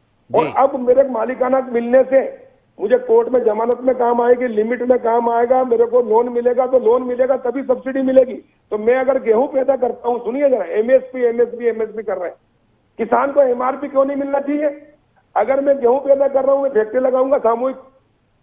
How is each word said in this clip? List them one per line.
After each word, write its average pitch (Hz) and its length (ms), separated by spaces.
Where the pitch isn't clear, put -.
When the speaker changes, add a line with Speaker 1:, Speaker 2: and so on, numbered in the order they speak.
Speaker 1:
जी। - 100
Speaker 2:
और 285 200
अब 277 220
मेरे 254 280
मालिकाना 254 480
हक 254 140
मिलने 240 340
से 254 220
मुझे 214 180
कोर्ट 233 320
में 247 140
जमानत 226 380
में 254 140
काम 240 260
आएगी, 247 260
लिमिट 226 340
में 247 180
काम 233 300
आएगा, 240 360
मेरे 233 200
को 240 160
लोन 233 280
मिलेगा, 240 380
तो 262 120
लोन 233 240
मिलेगा 247 360
तभी 254 240
सब्सिडी 262 380
मिलेगी। 262 320
तो 208 60
मैं 220 180
अगर 262 260
गेहूं 226 260
पैदा 262 300
करता 240 300
हूं, 240 120
सुनिए 277 300
जरा, 220 160
एमएसपी, 254 500
एमएसपी, 233 420
एमएसपी 220 360
कर 196 140
रहे 180 120
हैं, - 80
किसान 240 320
को 285 120
एमआरपी 254 440
क्यों 269 180
नहीं 277 120
मिलना 277 220
चाहिए? 294 300
अगर 240 260
मैं 277 180
गेहूं 240 200
पैदा 277 280
कर 269 180
रहा 277 100
हूं, 277 80
मैं 269 60
फैक्ट्री 214 300
लगाऊंगा 262 400
सामूहिक 233 420